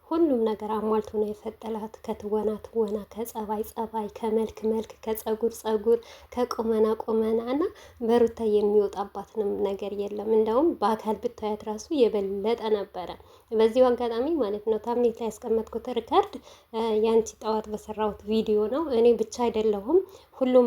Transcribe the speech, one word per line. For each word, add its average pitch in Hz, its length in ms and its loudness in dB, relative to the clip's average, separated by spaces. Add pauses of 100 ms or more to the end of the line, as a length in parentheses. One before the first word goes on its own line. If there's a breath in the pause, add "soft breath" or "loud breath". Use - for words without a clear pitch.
ሁሉም 311 360 2
ነገር 214 280 -2
አሟልቶ 220 420 -2
ነው 214 140 0
የፈጠላት። 214 720 -10
ከትወና 214 500 -4 (100)
ትወና፣ 214 380 -2 (100)
ከጸባይ 214 580 -6
ጸባይ፣ 220 440 -6
ከመልክ 220 540 -2
መልክ፣ 220 360 -2
ከጸጉር 220 540 -4
ጸጉር፣ 220 440 0 (320 loud breath)
ከቁመና 226 560 0 (120)
ቁመና 220 480 0
እና 285 180 0 (360 loud breath)
በሩታ 233 380 2 (100)
የሚወጣባትንም 202 1040 0 (120)
ነገር 196 320 -4
የለም። 202 380 -6
እንደውም 220 420 4
በአካል 214 440 0
ብታያት 214 460 -6
ራሱ 214 300 -8
የበለጠ 208 680 0 (100)
ነበረ። 190 380 -6 (400 soft breath)
በዚሁ 226 340 6
አጋጣሚ 240 500 0
ማለት 208 320 -2
ነው 220 140 0
ታምኔት 233 360 0
ላይ 226 120 -6
ያስቀመጥኩት 220 640 -4
ሪከርድ፣ 247 420 0 (360 loud breath)
እ፣ 226 180 -2 (120)
ያንቺ 226 300 4 (100)
ጠዋት 214 300 -4
በሰራሁት 214 560 -4
ቪዲዮ 214 340 2 (100)
ነው። 262 140 -2 (100)
እኔ 233 220 6
ብቻ 214 280 -4
አይደለሁም፣ 220 580 2 (360 loud breath)
ሁሉም 254 300 6